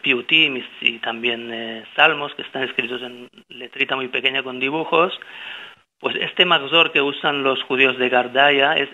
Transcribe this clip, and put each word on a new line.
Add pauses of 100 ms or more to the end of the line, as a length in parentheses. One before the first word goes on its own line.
piutim
y, (160)
y
también,
eh, (100)
salmos
que
están
escritos
en (180)
letrita
muy
pequeña
con
dibujos. (840)
Pues
este
Magzor
que
usan
los
judíos
de
Gardaya
es